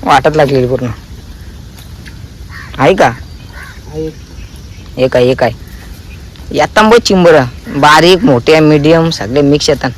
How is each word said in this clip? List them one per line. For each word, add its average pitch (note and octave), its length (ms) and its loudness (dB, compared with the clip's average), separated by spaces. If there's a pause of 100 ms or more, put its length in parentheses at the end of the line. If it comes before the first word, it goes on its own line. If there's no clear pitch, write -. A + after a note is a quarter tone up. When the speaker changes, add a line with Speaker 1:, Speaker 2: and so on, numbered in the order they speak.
Speaker 1:
वाटत D3+ 320 2
लागलेली C3+ 320 0
पूर्ण. B2 200 -4 (1900)
आहे D#3 180 2
का? E3 120 2
Speaker 2:
आहे. - 1000 -12 (880)
Speaker 1:
एक B2+ 180 -2
आहे, B2 140 2
एक C3 140 -2
आहे. A2+ 100 -2 (960)
येतांब G#3+ 440 2
चिंबुरा, E3+ 500 4 (220)
बारीक, D#3+ 560 4
मोठ्या, D#3 380 2
मीडियम D#3 480 4
सगळे C3 320 -4
मिक्स C#3+ 280 0
येतात. C3 280 -2